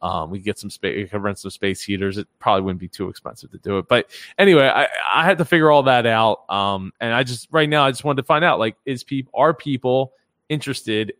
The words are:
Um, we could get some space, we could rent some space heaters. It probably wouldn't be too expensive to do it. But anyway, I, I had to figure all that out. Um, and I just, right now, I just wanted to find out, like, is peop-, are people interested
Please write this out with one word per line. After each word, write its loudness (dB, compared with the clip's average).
Um, -6
we -8
could -16
get -4
some -14
space, -6
we -6
could -8
rent -4
some -14
space -4
heaters. -4
It -8
probably 2
wouldn't -4
be -12
too -10
expensive -16
to -20
do -4
it. -6
But 0
anyway, 6
I, 2
I 2
had 2
to -2
figure 4
all 6
that 4
out. 0
Um, -2
and -2
I 2
just, -8
right 2
now, 2
I 2
just -12
wanted -2
to -20
find 2
out, 2
like, -2
is -8
peop-, -8
are 2
people -2
interested -4